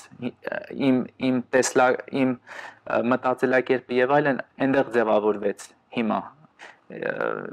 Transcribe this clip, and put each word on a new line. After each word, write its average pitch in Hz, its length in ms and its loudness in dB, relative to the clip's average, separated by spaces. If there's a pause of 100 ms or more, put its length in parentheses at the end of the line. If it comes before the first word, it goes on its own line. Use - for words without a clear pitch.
(160)
ի-, 120 160 -8 (440)
իմ, 131 200 2 (200)
իմ 127 280 0
տեսլա-, 127 540 2 (100)
իմ, 131 240 0 (460)
ա, 113 240 -2
մտածելակերպը 127 960 0
և 127 180 4
այլն 147 240 2 (140)
այնտեղ 135 360 0
ձևավորվեց 107 760 0 (220)
հիմա։ 104 320 -4
Ա, - 920 -12 (400)